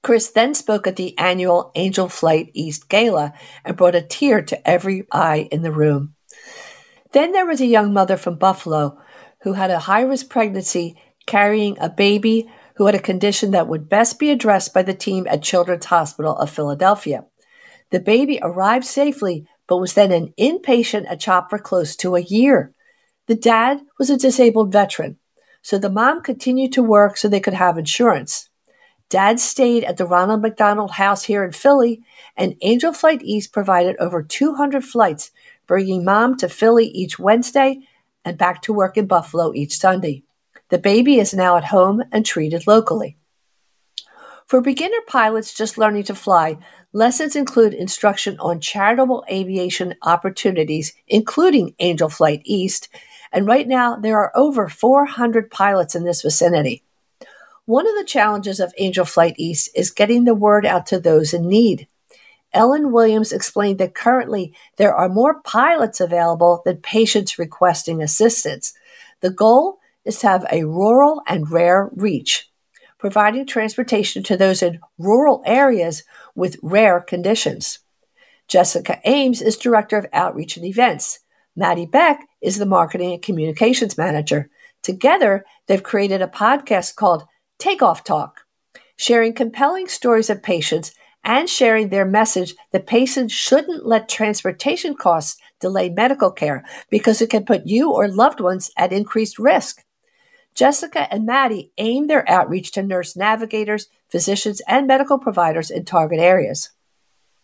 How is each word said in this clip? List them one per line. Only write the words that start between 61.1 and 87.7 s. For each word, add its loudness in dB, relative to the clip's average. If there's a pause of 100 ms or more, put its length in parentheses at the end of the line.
in -2
need. 2 (640)
Ellen 2
Williams 2
explained -2
that -4
currently -2 (240)
there 4
are 0
more 2
pilots 0
available 2
than -2
patients 0
requesting 0
assistance. -2 (480)
The -2
goal 2 (260)
is -8
to 0
have 2
a -2
rural 2
and -4
rare 2
reach, -4 (500)
providing 0
transportation -4
to -2
those 2
in -2 (200)
rural 2
areas 2 (320)
with -4
rare 4
conditions. -4 (680)
Jessica 0
Ames 0
is 0
Director 0
of -4
Outreach -4
and -14
Events. -2 (360)
Maddie -2
Beck 2 (160)
is -4
the -2
Marketing 0
and -10
Communications -2
Manager. -4 (320)
Together, 2 (220)
they've 0
created -2
a -4
podcast -2
called 2 (340)
Takeoff 0